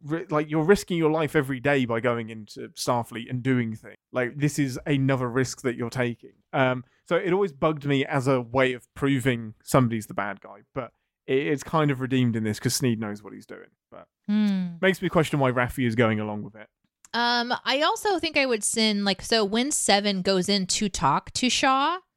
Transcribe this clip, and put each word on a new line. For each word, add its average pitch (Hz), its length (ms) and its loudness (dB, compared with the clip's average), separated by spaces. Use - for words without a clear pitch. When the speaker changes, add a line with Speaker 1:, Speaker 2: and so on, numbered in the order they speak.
Speaker 1:
ri-, 160 240 -6
like, 151 220 -2
you're 160 120 2
risking 185 360 2
your 156 120 4
life 156 240 0
every 139 240 0
day 135 280 2
by 117 140 0
going 117 280 0
into 113 480 -14
Starfleet 120 540 -4
and 123 120 -6
doing 120 340 0
things. 101 200 -18
Like, 127 240 -2
this 147 220 0
is 135 260 -2
another 135 460 2
risk 127 320 -2
that 123 120 -2
you're 123 140 -6
taking. 120 440 -4
Um, 131 320 0
so 175 80 0
it 190 160 0
always 190 200 0
bugged 143 340 -2
me 139 180 2
as 135 240 -2
a 131 140 2
way 127 320 2
of 120 200 -16
proving 123 680 0
somebody's 117 440 2
the - 60 -14
bad 98 300 -6
guy, 101 160 -18
but 120 180 -8
it, 135 200 0
it's 147 160 -2
kind 151 280 0
of 127 120 -2
redeemed 127 340 2
in 110 80 -2
this 107 160 -2
'cause 123 140 0
Sneed 117 260 0
knows 104 220 -8
what 104 100 -16
he's 101 140 -18
doing. 92 240 -18
But 90 160 -20
Speaker 2:
Hmm. 196 560 0
Speaker 1:
makes 190 180 2
me 180 80 0
question 160 320 2
why 135 100 4
Raffi 123 360 0
is 113 80 0
going 110 260 2
along 104 220 -6
with 104 120 -14
it. 107 140 -20
Speaker 2:
Um, 240 380 0
I 269 180 0
also 392 360 0
think 320 200 -2
I 269 80 2
would 226 180 -2
sin, 214 400 0
like, 196 180 0
so 226 220 2
when 226 260 0
Seven 202 520 2
goes 185 260 2
in 196 200 0
to - 200 0
talk 160 440 0
to - 180 0
Shaw, 277 480 2